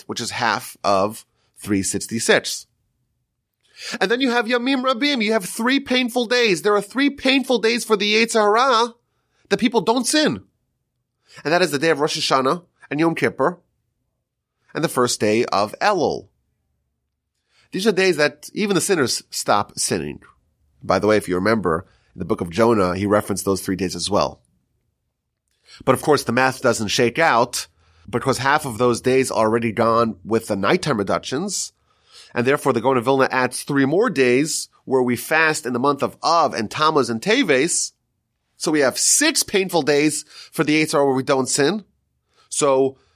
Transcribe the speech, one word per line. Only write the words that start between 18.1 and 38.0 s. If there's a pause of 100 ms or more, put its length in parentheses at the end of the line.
that
even
the
sinners
stop
sinning. (600)
By
the
way,
if
you
remember, (260)
in
the
book
of
Jonah,
he
referenced
those
three
days
as
well. (1400)
But
of
course,
the
math
doesn't
shake
out (440)
because
half
of
those
days
are
already
gone
with
the
nighttime
reductions, (600)
and
therefore
the
Gaon
of
Vilna
adds
three
more
days (160)
where
we
fast
in
the
month
of
Av
and
Tammuz
and
Teves. (640)